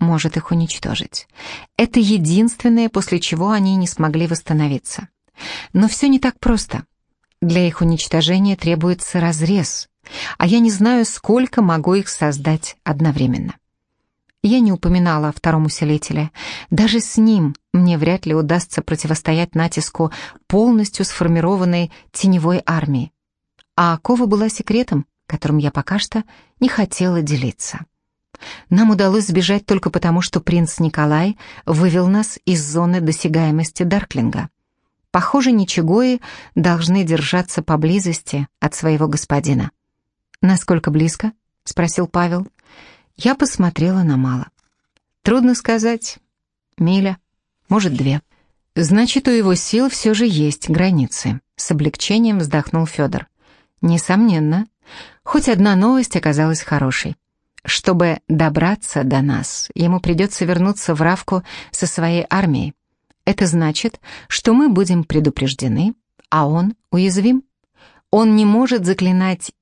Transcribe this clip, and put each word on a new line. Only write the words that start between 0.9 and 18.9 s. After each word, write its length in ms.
Это 240
единственное, 880
после 320
чего 300
они 260
не 100
смогли 400
восстановиться. 840
Но 140
все 220
не 100
так 220
просто. 460
Для 260
их 140
уничтожения 760
требуется 640
разрез, 680
а 80
я 120
не 120
знаю, 340
сколько 580
могу 320
их 140
создать 720
одновременно". 720
Я 160
не 140
упоминала 560
о 40
втором 340
усилителе. 640
Даже 280
с 180
ним 380
мне 240
вряд 300
ли 80
удастся 480
противостоять 720